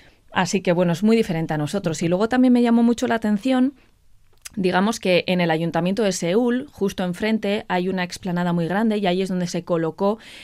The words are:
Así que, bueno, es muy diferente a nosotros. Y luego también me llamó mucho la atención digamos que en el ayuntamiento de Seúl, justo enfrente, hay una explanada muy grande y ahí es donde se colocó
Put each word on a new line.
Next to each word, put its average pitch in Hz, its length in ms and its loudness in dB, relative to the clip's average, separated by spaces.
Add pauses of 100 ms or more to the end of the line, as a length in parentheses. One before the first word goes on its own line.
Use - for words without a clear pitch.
(340)
Así 185 280 -2
que, 185 120 0
bueno, 175 180 2
es 170 120 -4
muy 220 120 4
diferente 165 380 0
a 151 40 -2
nosotros. 160 460 -4
Y 170 60 0
luego 185 180 2
también 254 260 4
me 240 80 4
llamó 233 220 4
mucho 233 240 2
la 233 80 0
atención 247 580 0 (840)
digamos 190 440 0
que 180 280 2
en 180 140 2
el 170 100 2
ayuntamiento 170 520 0
de 196 80 2
Seúl, 240 600 0
justo 196 320 -4
enfrente, 208 640 -2
hay 180 220 -2
una 185 140 -2
explanada 175 500 -4
muy 170 140 0
grande 208 300 0
y 202 100 -2
ahí 180 140 2
es 185 80 -2
donde 180 180 -2
se 175 160 -6
colocó 175 540 -2 (260)